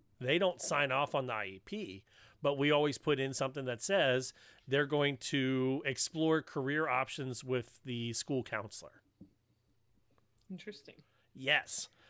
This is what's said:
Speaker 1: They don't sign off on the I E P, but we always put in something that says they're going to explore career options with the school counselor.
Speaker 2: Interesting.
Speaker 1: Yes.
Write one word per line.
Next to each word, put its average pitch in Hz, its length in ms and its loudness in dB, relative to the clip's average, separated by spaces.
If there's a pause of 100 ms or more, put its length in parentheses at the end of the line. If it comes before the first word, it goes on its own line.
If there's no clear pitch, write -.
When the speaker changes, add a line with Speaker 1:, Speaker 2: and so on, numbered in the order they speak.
(200)
Speaker 1:
They 139 200 2
don't 185 200 2
sign 143 320 0
off 143 220 0
on 135 140 0
the 120 60 -4
I 107 120 -2
E 95 180 -10
P, 131 400 -10 (380)
but 143 160 2
we 143 140 4
always 147 260 4
put 147 220 2
in 135 160 -2
something 135 300 -4
that 120 180 -4
says 135 500 2 (340)
they're 139 200 2
going 143 300 2
to 131 680 0
explore 160 560 2
career 147 480 -2
options 131 540 -2
with 127 420 -4
the 120 280 -4
school 135 280 -2
counselor. - 600 -8 (1500)
Speaker 2:
Interesting. - 460 -14 (380)
Speaker 1:
Yes. 131 560 -2 (200)